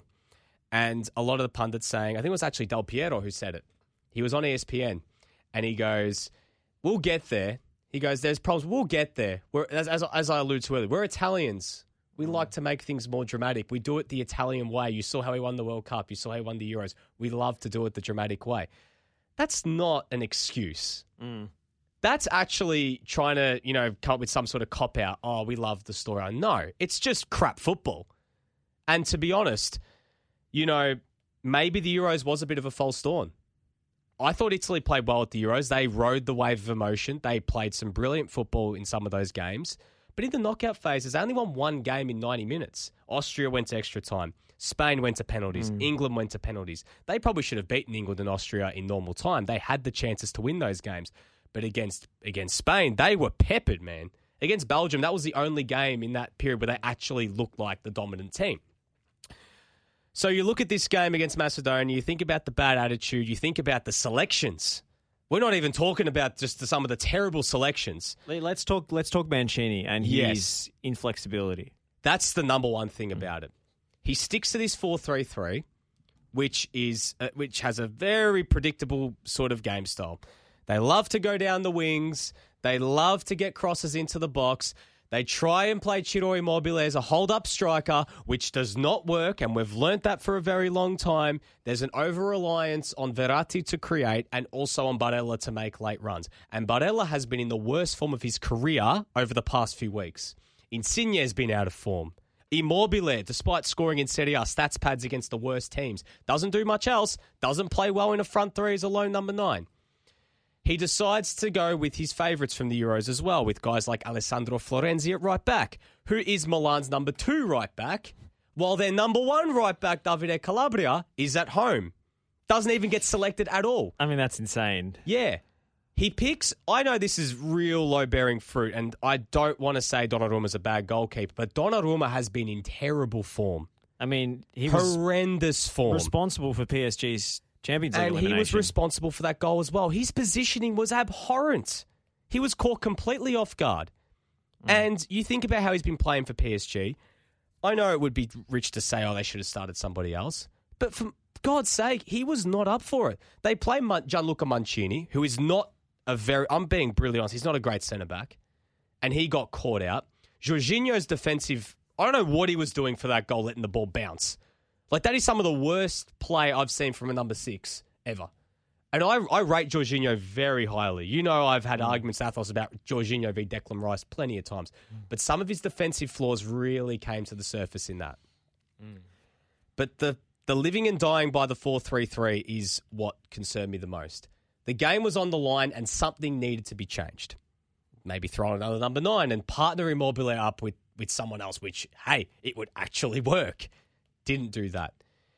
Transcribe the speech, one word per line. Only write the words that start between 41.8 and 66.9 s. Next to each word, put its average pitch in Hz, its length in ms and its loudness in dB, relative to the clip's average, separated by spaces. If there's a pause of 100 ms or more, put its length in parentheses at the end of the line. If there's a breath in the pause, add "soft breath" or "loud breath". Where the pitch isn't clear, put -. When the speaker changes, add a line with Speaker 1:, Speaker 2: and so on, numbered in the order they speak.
Speaker 1:
game 131 280 -2
in 113 100 -4
ninety 120 260 -2
minutes. - 460 -6 (160)
Austria 139 420 -2
went 123 200 0
to 113 80 -4
extra 104 240 -6
time. 87 320 -4 (240 soft breath)
Spain 143 440 0
went 120 160 2
to 110 60 -4
penalties. 104 480 -2
Speaker 2:
Mm. 104 100 -4
Speaker 1:
England 139 340 0
went 110 160 -2
to 104 80 -8
penalties. 95 440 -8 (240 soft breath)
They 226 100 0
probably 220 260 2
should - 140 -4
have 92 100 -4
beaten 120 280 -2
England 98 240 -4
and 101 100 -2
Austria 98 460 -2
in 95 120 -8
normal 95 280 -2
time. 151 300 0
They 113 140 -2
had 135 240 0
the 120 80 -4
chances 110 420 -4
to 110 80 -8
win 156 180 -2
those 101 220 -2
games. 87 300 -10 (420 soft breath)
But 110 120 -6
against, 107 420 -6 (160)
against 92 320 -4
Spain, 156 420 4
they 196 180 6
were 135 160 2
peppered, 110 500 2
man. 85 300 -12 (300)
Against 160 280 0
Belgium, 147 320 2
that 165 100 2
was 175 120 -2
the 156 100 -4
only 147 300 0
game 127 400 0
in 120 100 -4
that 123 240 -6
period 127 240 0
where 113 60 -2
they 117 160 -2
actually 120 440 -2
looked 110 320 -4
like 101 240 -6
the 107 80 -10
dominant 98 420 -8
team. 180 260 -2 (1500 soft breath)
So - 140 0
you 190 160 4
look 226 160 2
at 220 100 0
this 208 180 0
game 175 280 2
against 160 220 0
Macedonia, 131 580 0
you 127 60 0
think 170 200 -2
about 156 240 0
the 131 60 -8
bad 135 260 4
attitude, 120 520 0
you 113 60 -2
think 160 240 -2
about 131 260 0
the 107 60 -4
selections. 113 920 0 (460)
We're 175 100 4
not 233 140 4
even 151 180 4
talking 175 360 2
about 139 300 0
just - 220 -4
the, 131 80 -6
some 143 160 2
of 123 60 0
the 120 80 -2